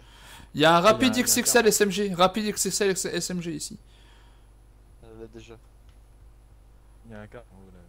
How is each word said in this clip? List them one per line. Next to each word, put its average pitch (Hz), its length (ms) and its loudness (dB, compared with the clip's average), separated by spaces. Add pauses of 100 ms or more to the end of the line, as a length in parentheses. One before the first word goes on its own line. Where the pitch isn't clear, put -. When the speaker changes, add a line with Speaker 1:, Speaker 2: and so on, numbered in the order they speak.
(540)
Speaker 1:
Il 135 60 -6
y 151 40 4
a 165 120 6
un 170 40 4
Speaker 2:
Il - 40 -2
y - 20 6
a 220 60 8
Speaker 1:
rapide 240 180 2
Speaker 2:
un, - 20 -4
il 220 40 -2
y 247 40 2
a - 20 0
un - 40 0
Speaker 1:
X - 100 0
X 240 200 -2
L 240 60 6
Speaker 2:
carreau. 226 60 4
Speaker 1:
S - 120 2
M 208 100 2
G, 196 240 -4
rapide 185 320 0
X - 200 -4
X 185 140 -4
L 202 100 2
S 175 400 -6
M 180 120 -6
G 165 120 -8
ici. - 240 -12 (1200)
Speaker 3:
Elle 113 180 -20
l'a 113 60 -16
déjà. 113 280 -20 (1500)
Speaker 2:
Il 117 60 -20
y - 20 -20
a 104 60 -18
un 104 60 -18
carreau, 117 180 -20 (280)
là, 90 60 -20 (100)